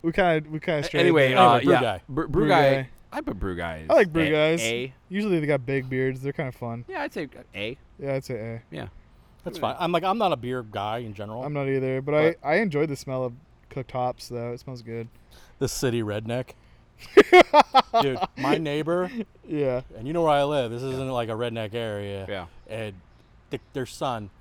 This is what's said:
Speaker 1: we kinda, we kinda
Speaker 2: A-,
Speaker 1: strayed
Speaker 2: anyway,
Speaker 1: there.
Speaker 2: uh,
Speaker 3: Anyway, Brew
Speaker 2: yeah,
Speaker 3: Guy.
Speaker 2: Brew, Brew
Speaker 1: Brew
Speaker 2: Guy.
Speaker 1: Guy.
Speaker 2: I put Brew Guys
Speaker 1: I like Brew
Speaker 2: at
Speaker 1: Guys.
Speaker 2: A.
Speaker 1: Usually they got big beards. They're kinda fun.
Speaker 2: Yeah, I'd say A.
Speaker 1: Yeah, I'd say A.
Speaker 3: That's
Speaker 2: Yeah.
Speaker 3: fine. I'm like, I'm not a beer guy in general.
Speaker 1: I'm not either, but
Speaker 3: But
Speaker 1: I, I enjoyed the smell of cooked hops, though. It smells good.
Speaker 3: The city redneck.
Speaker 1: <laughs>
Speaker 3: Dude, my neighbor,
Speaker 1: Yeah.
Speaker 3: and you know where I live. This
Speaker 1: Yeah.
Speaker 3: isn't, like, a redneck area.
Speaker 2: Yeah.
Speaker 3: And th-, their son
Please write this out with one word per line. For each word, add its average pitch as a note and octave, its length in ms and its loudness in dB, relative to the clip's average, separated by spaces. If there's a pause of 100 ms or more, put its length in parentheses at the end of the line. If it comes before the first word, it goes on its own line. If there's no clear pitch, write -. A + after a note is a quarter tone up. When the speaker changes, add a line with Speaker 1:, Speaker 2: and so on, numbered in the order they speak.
Speaker 1:
we E3 100 -2
kinda, D#3+ 380 2
we D#3 100 -8
kinda D#3 200 -2
Speaker 2:
A-, C#3+ 40 -4
Speaker 1:
strayed - 160 -2
Speaker 2:
anyway, D#3+ 280 6
Speaker 1:
there. C3 100 2
Speaker 2:
uh, A#2+ 200 8
Speaker 3:
Anyway, B2+ 60 0
Brew C#3 100 6
Speaker 2:
yeah, B2 80 4
Speaker 3:
Guy. A2 260 -2
Speaker 2:
Brew, D3+ 200 -4
Brew D3+ 140 0
Speaker 1:
Brew - 60 2
Speaker 2:
Guy. D3 260 6
Speaker 1:
Guy. C3 140 -4 (240)
Speaker 2:
I D4 100 -6
put C#4+ 180 -6
Brew F#2 160 -4
Guys E2 340 -6
Speaker 1:
I D4+ 40 4
like G3+ 180 4
Brew E3 120 0
Speaker 2:
at D3+ 60 0
Speaker 1:
Guys. D3+ 320 2
Speaker 2:
A. A#2+ 300 -4 (160)
Speaker 1:
Usually F#3+ 320 0
they D3 60 -2
got C#3 200 0
big C3+ 240 -2
beards. C3 320 -2
They're C#3 100 -4
kinda C3+ 200 -6
fun. A#2 360 -10
Speaker 2:
Yeah, F4+ 140 -6
I'd D4+ 100 -8
say D#3+ 160 -8 (260)
A. G#2+ 220 -6 (220)
Speaker 1:
Yeah, C#3 160 -6
I'd C3+ 100 -6
say C3 100 -8
A. A2+ 280 -10 (840)
Speaker 3:
That's E3+ 120 -10
Speaker 2:
Yeah. G#2+ 40 -8
Speaker 3:
fine. A#2+ 200 -2
I'm E3+ 120 -2
like, E3+ 120 0
I'm F#3+ 140 0
not G3 140 2
a C#3 40 0
beer B2 260 -6
guy G#2+ 360 -6
in A2+ 160 -10
general. G#2+ 300 -10
Speaker 1:
I'm D3 80 -6
not C#3 160 -4
either, C3 340 -2
but C#3+ 100 -4
Speaker 3:
But D#3 240 4 (120)
Speaker 1:
I, D3+ 60 2
I - 60 4
enjoyed D#3+ 280 0
the C#3 80 -6
smell C3 280 -6
of B2 80 -6 (360)
cooked - 240 -10
hops, B2 360 -4
though. A#2+ 240 -8
It A#2+ 80 -12
smells B2 220 -16
good. A2+ 260 -10 (500)
Speaker 3:
The C3+ 100 0
city A#2+ 340 0
redneck. A2 480 -4 (500)
Speaker 1:
<laughs> - 300 4 (720)
Speaker 3:
Dude, C3+ 160 0 (180)
my C3 220 2
neighbor, D#3+ 520 -2 (360)
Speaker 1:
Yeah. C3 340 -2 (160)
Speaker 3:
and A2+ 100 -12
you D3 60 -6
know E3+ 100 0
where D#3 100 4
I C#3+ 120 4
live. C#3 260 0
This A#2+ 120 -6
Speaker 1:
Yeah. C3+ 80 -6
Speaker 3:
isn't, C3 200 -4
like, A#2+ 180 -2
a A2+ 40 -4
redneck A2+ 420 -6
area. G2+ 540 -6
Speaker 2:
Yeah. F#2+ 180 -8 (220)
Speaker 3:
And G#2+ 260 -10 (560)
th-, C3+ 120 -10 (100)
their C3 140 -6
son A#2 440 -6 (100)